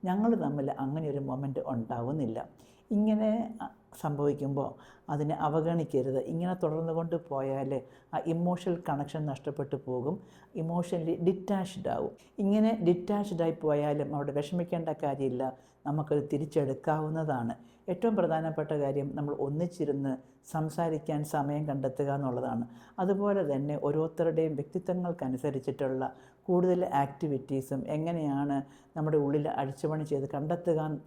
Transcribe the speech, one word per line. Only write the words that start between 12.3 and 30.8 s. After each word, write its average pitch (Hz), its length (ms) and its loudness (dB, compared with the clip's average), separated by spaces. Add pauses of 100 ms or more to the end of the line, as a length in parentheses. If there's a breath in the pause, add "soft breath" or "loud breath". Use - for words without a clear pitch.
ഇങ്ങനെ 214 400 4 (100)
ഡിറ്റാച്ച്ഡ് 190 540 2
ആയി 165 80 4
പോയാലും 147 680 0
അവിടെ 143 160 -2
വിഷമിക്കേണ്ട 165 560 -2
കാര്യമില്ല, 135 640 0 (340 loud breath)
നമുക്കത് 147 460 0
തിരിച്ചെടുക്കാവുന്നതാണ്. 151 1200 0 (340 loud breath)
ഏറ്റവും 208 280 2
പ്രധാനപ്പെട്ട 160 560 2
കാര്യം 139 420 0
നമ്മൾ 147 200 -2
ഒന്നിച്ചിരുന്ന് 143 1000 -2 (180)
സംസാരിക്കാൻ 156 720 0
സമയം 147 440 0
കണ്ടെത്തുക 139 440 0
എന്നുള്ളതാണ്. 123 560 -2 (300 loud breath)
അതുപോലെ 196 560 2
തന്നെ 143 280 0
ഓരോരുത്തരുടെയും 160 720 2
വ്യക്തിത്വങ്ങൾക്കനുസരിച്ചിട്ടുള്ള 139 1600 -2 (300 loud breath)
കൂടുതൽ 180 420 4
ആക്ടിവിറ്റീസും 135 1000 0
എങ്ങനെയാണ് 147 760 0 (340 loud breath)
നമ്മുടെ 156 200 2
ഉള്ളിൽ 147 320 2
അഴിച്ചുപണി 151 560 -2
ചെയ്ത് 139 260 -2
കണ്ടെത്തുവാൻ 156 760 0